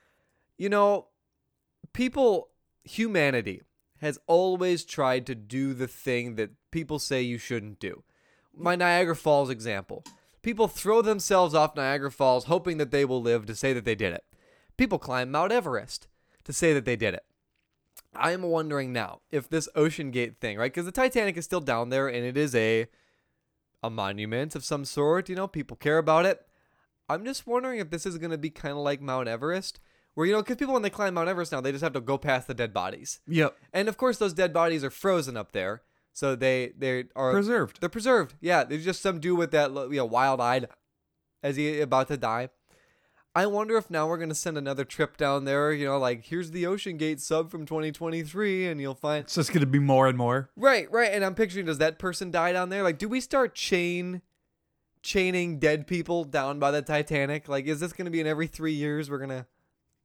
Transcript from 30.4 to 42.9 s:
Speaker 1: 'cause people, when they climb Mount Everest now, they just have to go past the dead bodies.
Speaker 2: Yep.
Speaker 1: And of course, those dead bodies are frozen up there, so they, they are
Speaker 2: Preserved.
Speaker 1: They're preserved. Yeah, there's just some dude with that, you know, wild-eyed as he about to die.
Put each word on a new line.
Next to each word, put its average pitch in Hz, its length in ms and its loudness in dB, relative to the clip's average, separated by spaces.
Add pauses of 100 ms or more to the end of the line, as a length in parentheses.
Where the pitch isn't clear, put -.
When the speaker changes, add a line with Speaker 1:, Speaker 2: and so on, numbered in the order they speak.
Speaker 1:
'cause 240 140 -4
people, 269 160 -2
when 247 80 2
they 202 80 0
climb 196 240 -2
Mount 170 160 0
Everest 175 220 -4
now, 135 100 -4
they 131 100 -2
just 139 120 -4
have 156 100 -2
to 131 80 -4
go 131 160 0
past 127 300 -2
the 135 60 -6
dead 113 200 -4
bodies. 95 540 -6
Speaker 2:
Yep. 156 280 2 (160)
Speaker 1:
And 196 160 0
of 214 100 -6
course, 254 200 0
those 196 160 0
dead 180 180 2
bodies 165 320 2
are 135 60 -2
frozen 147 480 -2
up 104 160 -10
there, 98 300 -4 (300)
so 135 220 -2
they, 127 420 0
they 127 280 -2 (100)
are 131 160 2
Speaker 2:
Preserved. 202 480 0
Speaker 1:
They're 170 100 -2
preserved. 226 520 2
Yeah, 160 240 4
there's 151 180 -6
just 180 180 -4
some 180 200 -2
dude 180 160 2
with 165 140 0
that, 147 200 4
you 135 260 -6
know, 131 80 2
wild-eyed 123 640 2 (720)
as 143 140 -2
he 147 240 -2
about 131 300 2
to 147 80 -4
die. 117 320 -2 (840)